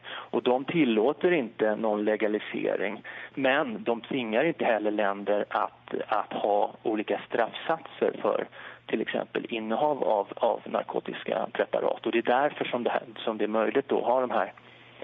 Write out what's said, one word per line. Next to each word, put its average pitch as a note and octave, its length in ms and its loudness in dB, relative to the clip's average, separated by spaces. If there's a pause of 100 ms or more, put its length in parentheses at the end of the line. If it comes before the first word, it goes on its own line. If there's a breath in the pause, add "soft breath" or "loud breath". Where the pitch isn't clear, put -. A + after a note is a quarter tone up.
Och - 360 -4
de B2+ 220 2
tillåter C#3 680 4
inte A2+ 440 0
någon G#2+ 300 0
legalisering, G#2 960 0 (300 loud breath)
men C3 500 0
de A#2 180 0
tvingar A#2 420 0
inte E3 220 0
heller G#2+ 260 2
länder G#2 580 0
att, - 440 -4 (140)
att - 260 -2
ha G#2 380 2 (120)
olika G#2+ 440 -2
straffsatser - 960 -2
för - 260 0 (380 loud breath)
till A2+ 160 -2
exempel - 480 -4
innehav A#2 540 0
av, G2+ 320 2
av A2 300 0
narkotiska - 880 -4
preparat. - 520 0
Och A2+ 60 -2
det A2+ 60 4
är A#2 40 2
därför C3+ 440 2
som B2 180 -2
det A#2+ 60 0
här, B2 120 -2 (160)
som A2 200 -4
det G#2 60 0
är G#2 40 2
möjligt A2 440 2
att G#2 120 2
ha B2 180 4
de A#2+ 100 0
här G#2 220 0 (500 loud breath)